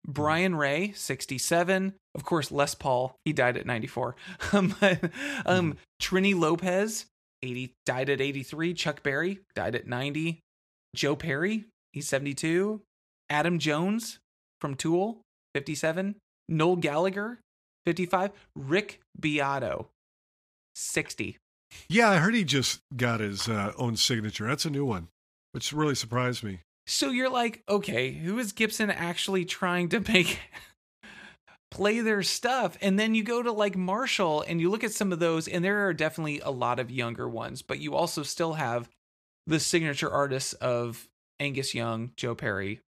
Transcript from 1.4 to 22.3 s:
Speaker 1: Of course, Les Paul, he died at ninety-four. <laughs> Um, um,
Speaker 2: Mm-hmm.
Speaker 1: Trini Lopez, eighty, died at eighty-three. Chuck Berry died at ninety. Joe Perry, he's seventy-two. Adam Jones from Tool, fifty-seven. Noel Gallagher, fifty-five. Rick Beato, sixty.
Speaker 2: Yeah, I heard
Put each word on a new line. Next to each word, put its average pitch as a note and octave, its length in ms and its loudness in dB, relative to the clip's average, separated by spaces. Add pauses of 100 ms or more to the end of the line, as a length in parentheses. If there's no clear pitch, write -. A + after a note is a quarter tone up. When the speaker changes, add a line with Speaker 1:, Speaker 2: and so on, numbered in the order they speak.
Speaker 1:
Of D#3+ 100 -8
course, D3+ 280 0
Les C#3+ 220 2
Paul, B2+ 500 0
he D#3 80 0
died B2 240 4
at - 100 -6
ninety-four. B2 480 -4 (200)
<laughs> - 180 -4
Um, G3+ 280 4
um, F#3+ 180 6 (460)
Speaker 2:
Mm-hmm. F3+ 260 4 (300)
Speaker 1:
Trini F#3+ 380 4
Lopez, F3+ 680 2 (360)
eighty, B2+ 320 -8 (100)
died C3+ 240 0
at C3+ 120 2
eighty-three. C#3+ 540 -2
Chuck D3+ 280 -4
Berry D#3+ 380 -2 (140)
died G2 200 0
at A#2 120 -4
ninety. C#3+ 540 -2 (540)
Joe D3 220 2
Perry, E3+ 480 -2 (280)
he's - 160 -8
seventy-two. D#3+ 720 0 (480)
Adam D#3+ 280 2
Jones E3 600 0 (420)
from C#3+ 160 -4
Tool, F#3 440 0 (340)
fifty-seven. D#3+ 600 -2 (320)
Noel E3 280 4
Gallagher, F#3 640 -2 (460)
fifty-five. F3+ 440 2 (240)
Rick D#3 460 -2 (200)
Beato, C#3 640 -2 (920)
sixty. - 640 -6 (500)
Speaker 2:
Yeah, G#3+ 220 6
I F#3 80 6
heard G3 160 4